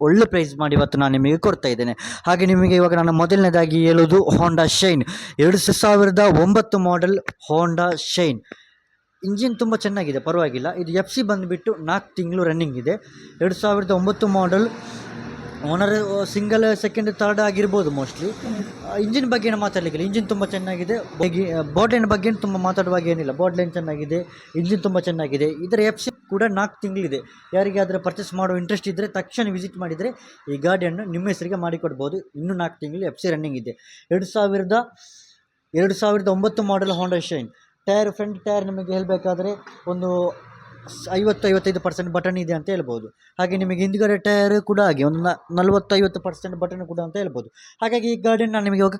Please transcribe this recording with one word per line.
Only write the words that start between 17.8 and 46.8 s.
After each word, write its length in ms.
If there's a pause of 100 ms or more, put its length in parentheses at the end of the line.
mostly. 400 (560)
ಆ, 100
ಇಂಜಿನ್ 340
ಬಗ್ಗೆ 180
ಏನು 80
ಮಾತಾಡ್ಲಿಕ್ಕಿಲ್ಲ. 500
ಇಂಜಿನ್ 220
ತುಂಬ 160
ಚೆನ್ನಾಗಿದೆ. 500
ಹೇಗೆ, 580
ಆ, 100
ಬಾಡಿ 340
ಲೈನ್ 100
ಬಗ್ಗೆ 220
ಏನು 100
ತುಂಬ 180
ಮಾತಾಡುವಾಗ 500
ಏನಿಲ್ಲ. 260
ಬಾಡಿ 240
ಲೈನ್ 160
ಚೆನ್ನಾಗಿದೆ, 440 (400)
ಇಂಜಿನ್ 260
ತುಂಬ 160
ಚೆನ್ನಾಗಿದೆ. 460
ಇದರ 360
ಎಫ್ 200
ಸಿ 100 (180)
ಕೂಡ 200
ನಾಲ್ಕು 340
ತಿಂಗಳಿದೆ. 340 (380)
ಯಾರಿಗಾದ್ರೂ 460
ಪರ್ಚೇಸ್ 340
ಮಾಡೋ 220
ಇಂಟ್ರೆಸ್ಟ್ 320
ಇದ್ರೆ 180
ತಕ್ಷಣ 460
ವಿಸಿಟ್ 240
ಮಾಡಿದ್ರೆ 320 (460)
ಈ 20
ಗಾಡಿಯನ್ನು 480
ನಿಮ್ಮ 240
ಹೆಸರಿಗೆ 260
ಮಾಡಿಕೊಡ್ಬೋದು. 640
ಇನ್ನೂ 360
ನಾಲ್ಕು 260
ತಿಂಗಳು 260
ಎಫ್ 160
ಸಿ 80
ರನ್ನಿಂಗ್ 260
ಇದೆ. 540
ಎರಡು 160
ಸಾವಿರದ, 460 (1040)
ಎರಡು 200
ಸಾವಿರದ 340
ಒಂಬತ್ತು 340
ಮಾಡೆಲ್ 280
Honda 340
Shine. 220 (400)
ಟೈರ್, 260
ಫ್ರಂಟ್ 320
ಟೈರ್ 200
ನಿಮಗೆ 280
ಹೇಳ್ಬೇಕಾದ್ರೆ 560 (380)
ಒಂದು 480 (760)
ಐವತ್ತು, 360
ಐವತ್ತೈದು 320
ಪರ್ಸೆಂಟ್ 300
ಬಟನ್ 280
ಇದೆ 140
ಅಂತ 180
ಹೇಳ್ಬೋದು. 360 (320)
ಹಾಗೆ 180
ನಿಮಗೆ 260
ಹಿಂದ್ಗಡೆ 360
ಟೈರ್ 440
ಕೂಡ 180
ಹಾಗೆ 240
ಒಂದು 180
ನ-, 160 (140)
ನಲವತ್ತು, 440
ಐವತ್ತು 240
ಪರ್ಸೆಂಟ್ 360
ಬಟನ್ 300